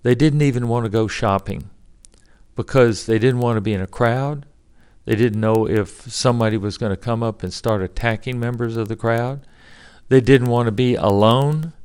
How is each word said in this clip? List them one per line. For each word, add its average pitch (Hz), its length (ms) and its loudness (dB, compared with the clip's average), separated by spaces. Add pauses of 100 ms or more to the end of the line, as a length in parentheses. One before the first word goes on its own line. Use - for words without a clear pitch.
they 123 100 2
didn't 147 300 2
even 123 240 0
want 117 180 -2
to 110 40 -4
go 110 180 0
shopping 98 640 -4 (840)
because 120 500 2
they 113 120 0
didn't 123 220 2
want 120 160 0
to 107 60 -2
be 107 100 -4
in 98 80 -2
a 92 80 -6
crowd. 135 580 -2 (600)
They 113 100 0
didn't 107 240 0
know 110 260 2
if 107 460 -4
somebody 117 460 0
was 101 200 -6
gonna 101 200 -4
come 117 260 -4
up 113 180 -6
and 92 120 -8
start 110 280 -2
attacking 113 560 -4
members 117 380 -6
of 113 140 -4
the 113 80 -6
crowd. 120 500 -4 (600)
They 131 100 6
didn't 123 300 4
want 120 160 2
to 113 80 0
be 123 220 2
alone 135 760 2 (140)